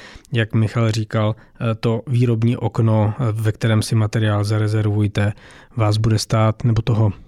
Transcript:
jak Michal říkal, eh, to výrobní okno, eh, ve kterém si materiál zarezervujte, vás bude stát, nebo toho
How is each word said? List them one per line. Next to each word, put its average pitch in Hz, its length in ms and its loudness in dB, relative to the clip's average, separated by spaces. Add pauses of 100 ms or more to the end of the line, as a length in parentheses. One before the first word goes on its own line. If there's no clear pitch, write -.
(340)
jak 113 200 -2
Michal 113 380 0
říkal, 110 440 -2
eh, - 400 -6
to 113 320 -2
výrobní 120 500 2
okno, 110 600 0
eh, 113 120 -2
ve 110 200 -2
kterém 110 300 0
si - 140 -2
materiál 107 480 0
zarezervujte, 104 920 0 (440)
vás 107 200 2
bude 110 220 2
stát, 110 440 0
nebo 113 180 2
toho 107 300 2 (160)